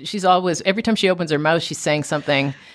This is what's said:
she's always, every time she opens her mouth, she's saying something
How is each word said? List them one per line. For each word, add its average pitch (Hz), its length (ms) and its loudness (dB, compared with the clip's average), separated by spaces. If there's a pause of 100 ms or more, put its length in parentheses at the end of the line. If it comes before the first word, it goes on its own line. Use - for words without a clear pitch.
she's 185 220 -6
always, 180 380 2
every 196 200 0
time 220 140 0
she 190 120 2
opens 175 220 -2
her 147 80 2
mouth, 160 240 2
she's - 160 -8
saying 151 240 0
something 139 500 -2 (220)